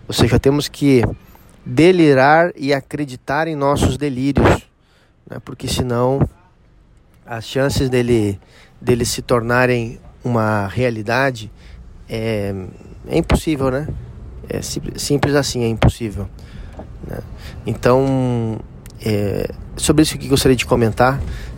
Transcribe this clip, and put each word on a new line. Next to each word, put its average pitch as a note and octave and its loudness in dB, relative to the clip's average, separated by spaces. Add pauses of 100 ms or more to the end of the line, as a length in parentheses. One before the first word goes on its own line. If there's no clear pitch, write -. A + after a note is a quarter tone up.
Ou - -6
seja, B2 2
temos C#3 2
que C3 4 (600)
delirar D#3 6
e C#3 0
acreditar C#3 -4
em D#3+ -4
nossos C#3 0
delírios, C3+ 0 (600)
né? A#2 -14
Porque - -12
senão B2+ 0 (1000)
as A2+ -10
chances C3+ 0
dele, A#2+ 2 (400)
dele B2 0
se - -4
tornarem B2 2 (240)
uma G#2+ 0
realidade A#2 -2 (560)
é, G#2+ -2 (540)
é C3+ 0
impossível, D#3 0
né? C#3+ -4 (600)
É - -6
sim-, - -8 (160)
simples C#3+ 0
assim, C3 0
é A2+ 2
impossível, G#2+ -2 (800)
né? - -10 (480)
Então, B2 0 (460)
é, G2+ -2 (260)
sobre D#3 4
isso D#3 0
que C#3 -10
gostaria C3 4
de - -4
comentar, B2 2 (380)